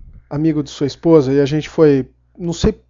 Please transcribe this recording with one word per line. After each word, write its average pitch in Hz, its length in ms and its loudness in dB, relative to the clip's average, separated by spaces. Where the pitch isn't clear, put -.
amigo 151 340 -2
de 139 80 -10
sua - 160 -6
esposa, 143 460 2
e 139 80 0
a 143 60 0
gente 151 220 -4
foi, 143 400 2
não 170 160 -8
sei 214 200 -2